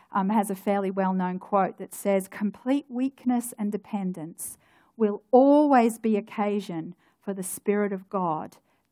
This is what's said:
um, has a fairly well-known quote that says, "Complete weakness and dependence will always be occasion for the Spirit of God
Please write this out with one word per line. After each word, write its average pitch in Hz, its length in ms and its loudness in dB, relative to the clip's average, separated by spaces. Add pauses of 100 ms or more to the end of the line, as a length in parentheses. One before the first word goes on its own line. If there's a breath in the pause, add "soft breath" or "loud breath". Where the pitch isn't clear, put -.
(100)
um, 190 180 0
has 214 220 2
a 196 40 -4
fairly 196 360 -2
well-known 185 480 -2
quote - 400 0
that 190 160 -14
says, 196 340 0
"Complete 254 600 -4
weakness 247 680 -2
and 208 140 -4
dependence 185 840 -8 (380 soft breath)
will 208 340 0
always 269 680 6
be 220 180 0
occasion 202 800 -4 (240)
for - 140 -8
the 196 100 -8
Spirit 202 500 -2
of 190 160 -10
God 175 500 -6 (340)